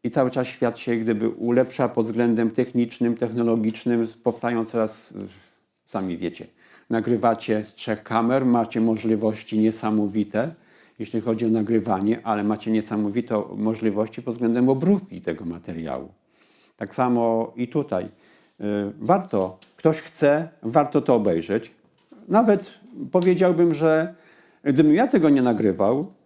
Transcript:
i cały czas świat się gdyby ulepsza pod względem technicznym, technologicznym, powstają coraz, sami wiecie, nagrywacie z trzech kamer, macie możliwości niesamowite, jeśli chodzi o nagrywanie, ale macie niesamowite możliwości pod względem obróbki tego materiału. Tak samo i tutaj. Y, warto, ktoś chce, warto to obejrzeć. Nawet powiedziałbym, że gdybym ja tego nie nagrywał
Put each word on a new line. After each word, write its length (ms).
i 60
cały 200
czas 160
świat 320
się 180
gdyby 320
ulepsza 600
pod 180
względem 440
technicznym, 680
technologicznym, 880
powstają 420
coraz, 500
sami 320
wiecie, 300
nagrywacie 720
z 100
trzech 280
kamer, 440
macie 340
możliwości 760
niesamowite, 960
jeśli 220
chodzi 260
o 20
nagrywanie, 760
ale 180
macie 260
niesamowite 720
możliwości 680
pod 120
względem 340
obróbki 520
tego 240
materiału. 640
Tak 180
samo 600
i 120
tutaj. 360
Y, 600
warto, 580
ktoś 240
chce, 480
warto 380
to 140
obejrzeć. 600
Nawet 440
powiedziałbym, 600
że 400
gdybym 300
ja 120
tego 220
nie 140
nagrywał 680